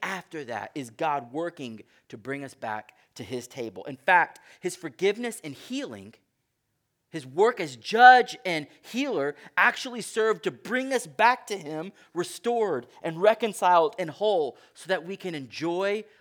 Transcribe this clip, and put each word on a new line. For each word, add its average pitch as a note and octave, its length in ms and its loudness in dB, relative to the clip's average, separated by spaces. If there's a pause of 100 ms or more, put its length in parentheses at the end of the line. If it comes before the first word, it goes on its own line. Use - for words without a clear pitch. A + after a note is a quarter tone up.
after F3 420 -10
that A#2 300 -10
is B2+ 160 -10
God C#3 420 -4
working C#3 500 -10 (260)
to B2 100 -18
bring C#3 260 -10
us C3 100 -16
back G#2+ 380 -8 (240)
to A#2+ 80 -12
his A#2+ 240 -8
table. A2 360 -10
In C3+ 120 -12
fact, F3 440 0 (200)
his F3 160 -6
forgiveness G#3 680 -4
and D3 120 -12
healing, C3 600 -12 (960)
his C#3+ 160 -12
work G3 320 2
as D3+ 160 -6
judge A#3+ 720 8
and D#3 240 -4 (140)
healer G#3 520 -2 (220)
actually A#3 460 2
served A3 420 -2
to F3+ 80 -2
bring B3+ 400 -4
us B3 160 -2
back A3+ 400 2
to - 80 -6
him, D#3 360 -10 (220)
restored F3+ 720 -2 (160)
and E3 180 -6
reconciled F#3+ 800 4
and E3+ 120 -6
whole, E3+ 460 -2 (180)
so - 120 -20
that E3 180 -2
we F#3+ 120 -8
can F#3 180 -8
enjoy E3+ 680 -4 (160)